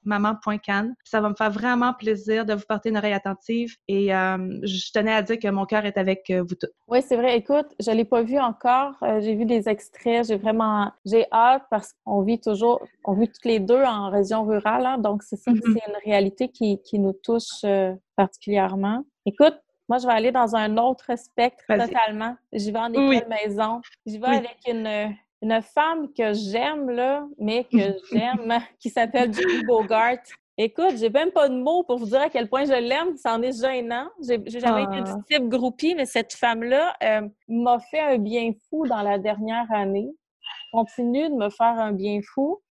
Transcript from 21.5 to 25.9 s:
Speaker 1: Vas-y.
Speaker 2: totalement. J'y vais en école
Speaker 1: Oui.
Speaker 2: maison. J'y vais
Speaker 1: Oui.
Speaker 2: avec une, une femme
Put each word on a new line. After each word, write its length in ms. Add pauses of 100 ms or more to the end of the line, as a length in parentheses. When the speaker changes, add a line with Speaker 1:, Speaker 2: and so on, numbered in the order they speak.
Speaker 1:
Vas-y. 220
Speaker 2:
totalement. 480 (160)
J'y 180
vais 80
en 140
école 160
Speaker 1:
Oui. 200
Speaker 2:
maison. 520 (240)
J'y 140
vais 100
Speaker 1:
Oui. 80
Speaker 2:
avec 200 (120)
une, 180 (540)
une 200
femme 460 (100)